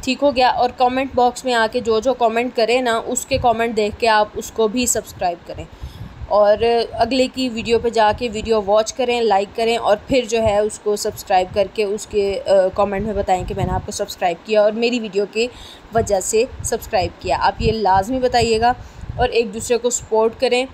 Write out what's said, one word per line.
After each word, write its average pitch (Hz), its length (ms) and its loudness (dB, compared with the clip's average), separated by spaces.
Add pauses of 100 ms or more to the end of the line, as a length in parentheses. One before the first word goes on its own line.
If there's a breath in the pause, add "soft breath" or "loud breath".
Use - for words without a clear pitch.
ठीक 254 160 -2
हो 285 120 4
गया। 254 180 4
और 247 220 0
comment 254 440 0
box 247 300 0
में 254 80 0
आके 226 280 0
जो 220 200 0
जो 262 120 0
comment 240 400 0
करें 240 280 0
ना, 233 180 0
उसके - 380 -4
comment 233 380 0
देख 208 200 -2
के 233 120 -2
आप 214 300 2
उसको 220 300 -2
भी 247 200 0
subscribe 180 600 -4
करें। 160 200 -12 (640 loud breath)
और 208 320 4 (300)
अगले 233 340 2
की 254 220 -4
video 226 300 0
पे 233 120 0
जाके 214 360 2
video 220 340 0
watch 214 300 2
करें, 240 300 -2
like 202 320 0
करें 226 240 0
और 185 180 2 (140)
फिर 254 160 2
जो 220 160 -2
है 214 220 2
उसको 208 320 -4
subscribe 196 580 -2
करके 208 320 -2
उसके, 196 500 -2
अ, 190 340 2
comment 202 360 -2
में 214 100 -4
बताएं 190 300 0
कि - 80 -6
मैंने 185 180 -2
आपको 185 200 -4
subscribe 196 460 -4 (100)
किया 214 160 4
और 214 80 4
मेरी 233 280 0
video 202 260 -2
की 226 240 -2 (440 loud breath)
वजह 208 260 2
से 226 280 0 (180)
subscribe 190 460 -2 (100)
किया। 180 160 -2
आप 196 240 0
ये 226 100 2
लाजमी 202 480 2
बताइएगा 240 560 2 (440 loud breath)
और 247 100 2
एक 226 220 0
दूसरे 226 260 -2
को 233 120 0
support 226 500 0
करें। 247 340 2